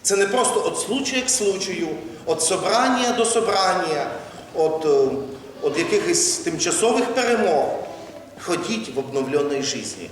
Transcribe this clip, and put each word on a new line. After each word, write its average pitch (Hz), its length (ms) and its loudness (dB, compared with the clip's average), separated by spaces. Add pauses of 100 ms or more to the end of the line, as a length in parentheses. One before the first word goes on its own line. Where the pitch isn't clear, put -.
Це 202 140 2
не 196 120 4
просто 226 420 2
від - 80 -4
случая 262 440 -2
к - 80 -2
случаю, 185 580 0 (420)
від 156 120 0
собрання 240 760 2
до 226 80 2
собрання, 185 840 2 (480)
від, 156 300 2
е, 139 220 6 (560)
від 147 140 0
якихось 175 600 2
тимчасових 214 680 2
перемог. 226 600 2 (760)
Ходіть 180 540 -4
в 135 40 0
обновленій 135 640 0
житті. 92 480 -6